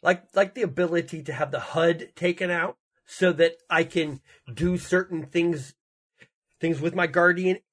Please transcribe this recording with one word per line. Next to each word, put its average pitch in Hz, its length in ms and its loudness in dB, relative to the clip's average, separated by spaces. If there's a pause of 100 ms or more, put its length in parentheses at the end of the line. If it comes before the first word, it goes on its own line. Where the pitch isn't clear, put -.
like, 180 220 0 (100)
like 196 200 0
the 254 80 -4
ability 170 600 -2
to 151 80 -10
have 139 180 -4
the 135 100 -4
hud 165 540 0
taken 175 360 -4
out 175 260 -4 (280)
so - 280 2
that 165 240 4 (120)
I 165 160 2
can 156 360 -4 (320)
do 175 260 0
certain 175 480 -2
things, 170 480 -2 (840)
things 160 200 -2
with 170 140 -2
my 175 120 0
Guardian. 180 520 2 (140)